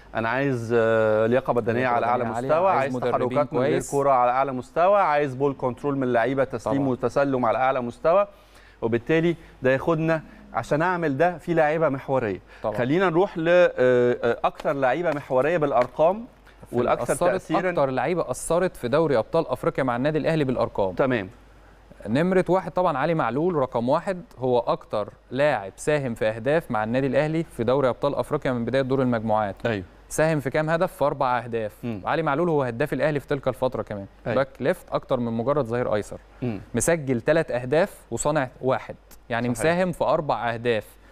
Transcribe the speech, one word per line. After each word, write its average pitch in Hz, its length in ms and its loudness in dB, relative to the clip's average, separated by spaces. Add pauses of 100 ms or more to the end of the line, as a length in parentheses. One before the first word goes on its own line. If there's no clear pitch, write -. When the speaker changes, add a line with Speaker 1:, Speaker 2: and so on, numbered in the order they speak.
(140)
Speaker 1:
انا 110 140 -2
عايز، 120 480 -2
آه، 113 500 4
لياقه 127 260 2
بدنيه 117 280 0
Speaker 2:
لياقة 127 140 0
Speaker 1:
على 117 120 0
اعلى 123 180 0
Speaker 2:
بدنية 113 120 -4
عالية، 127 120 -6
Speaker 1:
مستوى، 170 220 2
Speaker 2:
عايز 156 100 2
Speaker 1:
عايز 135 160 -2
Speaker 2:
مدربين 123 320 0
Speaker 1:
تحركات 139 240 -2
من 120 80 -2
غير 139 100 2
Speaker 2:
كويس. 135 200 -2
Speaker 1:
كوره 139 200 2
على 123 200 4
اعلى 135 220 0
مستوى، 170 480 2
عايز 147 340 2
بول 139 240 0
كنترول 139 380 -2
من 139 60 -2
اللعيبه، 127 420 2
تسليم 120 320 -4
Speaker 2:
طبعًا. 139 120 0
Speaker 1:
وتسلم 127 580 0
على 110 120 2
اعلى 131 220 0
مستوى، 160 460 0 (560)
وبالتالي 156 540 2 (260)
ده 127 100 4
ياخدنا 160 500 0 (320)
عشان 143 280 -2
اعمل 170 340 -2
ده 170 220 2
في 170 160 -4
لاعيبه 160 340 2
محوريه. 131 520 -2 (220)
Speaker 2:
طبعًا. - 160 -4
Speaker 1:
خلينا 160 320 2
نروح 180 280 0
ل، 165 100 -2
آه، 175 300 6
آه، 123 640 4
اكتر 175 280 -2
لعيبه 139 380 0
محوريه 143 460 0
بالارقام 151 680 2 (460)
Speaker 2:
في 120 60 -2
Speaker 1:
والاكثر 123 360 0
Speaker 2:
أثرت، 175 180 0
Speaker 1:
تاثيرا. 185 400 -2
Speaker 2:
أكتر 147 200 0
لعيبه 131 400 -2
اثرت 175 460 -2
في 120 120 -6
دوري 143 300 2
ابطال 160 300 -2
افريقيا 151 360 -2
مع 120 120 -2
النادي 151 220 0
الاهلي 147 260 0
بالارقام. 110 500 -2
Speaker 1:
تمام. 127 340 0 (800)
Speaker 2:
نمرة 175 420 2
واحد 175 240 0
طبعًا 170 260 0
علي 160 160 0
معلول 151 400 0
رقم 127 340 0
واحد، 170 340 -2 (160)
هو 127 200 2
أكتر 117 500 -4 (220)
لاعب 123 460 0
ساهم 139 380 -2
في 113 140 -2
أهداف 120 420 -2
مع 110 140 0
النادي 127 220 0
الأهلي 151 360 0
في 123 220 -6
دوري 131 240 2
أبطال 143 260 -2
أفريقيا 135 380 -2
من 117 120 -2
بداية 123 180 0
دور 135 200 0
المجموعات. 110 540 0 (100)
Speaker 1:
أيوة. 104 180 -2 (240)
Speaker 2:
ساهم 156 320 0
في 127 100 -4
كام 156 200 -2
هدف؟ 165 220 0
في - 120 -2
أربع 135 340 0
أهداف. 113 340 -4 (120)
Speaker 1:
مم. 113 200 -6
Speaker 2:
علي 143 180 0
معلول 165 260 0
هو 147 140 2
هداف 123 300 -2
الأهلي 143 280 0
في - 60 -14
تلك 139 220 -4
الفترة 123 340 -2
كمان. 101 240 -10 (200)
Speaker 1:
أيوة. 117 100 0
Speaker 2:
باك 135 120 0 (120)
ليفت 151 300 -4
أكتر 139 300 -2
من 117 120 -4
مجرد 127 320 0
ظهير 113 300 -2
أيسر. - 240 -4 (240)
Speaker 1:
مم. 117 180 -6 (140)
Speaker 2:
مسجل 135 460 0
تلات 156 300 2
أهداف 127 440 0 (160)
وصانع 139 380 -2 (120)
واحد، 127 340 -2 (360)
يعني 120 240 -2
Speaker 1:
صحيح. - 60 -8
Speaker 2:
مساهم 175 320 2
في 131 120 -2
أربع 120 500 0
أهداف 117 300 0 (260)